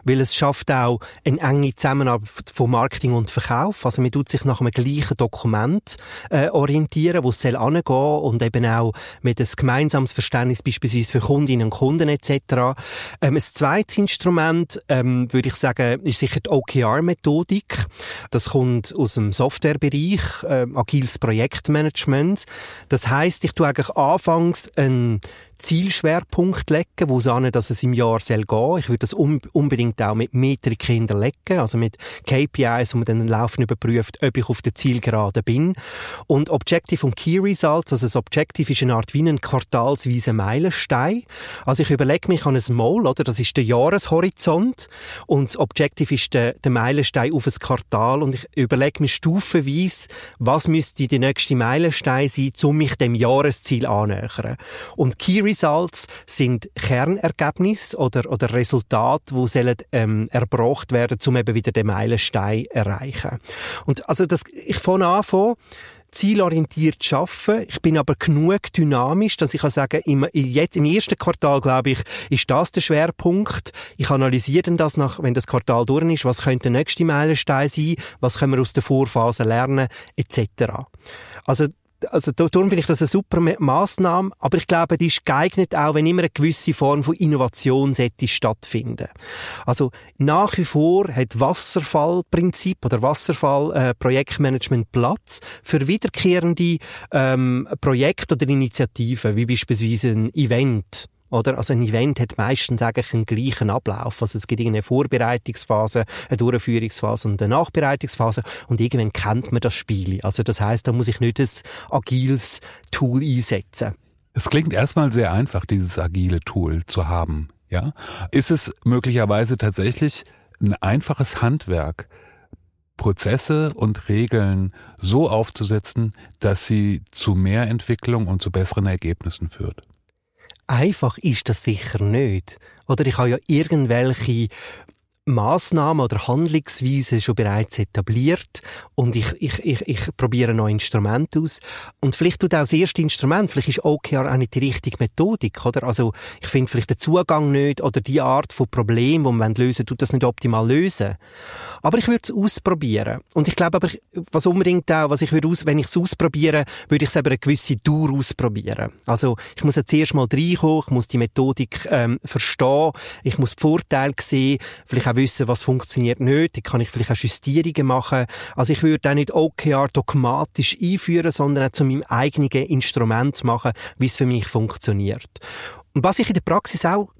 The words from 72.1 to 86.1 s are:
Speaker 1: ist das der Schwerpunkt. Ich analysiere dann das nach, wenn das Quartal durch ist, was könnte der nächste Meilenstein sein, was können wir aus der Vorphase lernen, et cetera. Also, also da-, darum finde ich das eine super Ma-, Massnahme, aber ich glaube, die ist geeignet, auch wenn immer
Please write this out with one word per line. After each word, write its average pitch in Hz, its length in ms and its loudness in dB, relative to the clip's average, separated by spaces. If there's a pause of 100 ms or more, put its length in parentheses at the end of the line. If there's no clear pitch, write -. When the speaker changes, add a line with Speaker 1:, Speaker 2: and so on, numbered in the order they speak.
Speaker 1:
ist - 200 0
das 147 220 2
der 185 80 0
Schwerpunkt. 170 920 0 (260)
Ich 135 100 -2
analysiere 135 540 2
dann 170 160 0
das 156 180 0
nach, 139 260 0
wenn 127 120 0
das 123 120 0
Quartal 120 380 0
durch 151 260 2
ist, 156 140 -2
was 123 180 0
könnte 127 280 0
der 120 100 2
nächste 160 240 -2
Meilenstein 147 640 2
sein, 156 280 -2 (240)
was 127 180 0
können 135 160 2
wir 131 80 4
aus 120 100 -2
der 127 100 0
Vorphase 127 600 2
lernen, 127 460 2 (280)
et - 160 -4
cetera. 123 540 -2 (580)
Also, 139 220 2 (440)
also 151 240 0
da-, 170 140 2
darum 190 200 4
finde 190 120 2
ich - 60 -4
das 156 140 0
eine 160 60 2
super - 320 0
Ma-, 170 220 2
Massnahme, 185 800 2
aber 170 180 0
ich - 80 -4
glaube, 170 320 2
die 170 80 2
ist - 180 0
geeignet, 170 520 0
auch 151 180 2
wenn 156 100 2
immer 175 180 2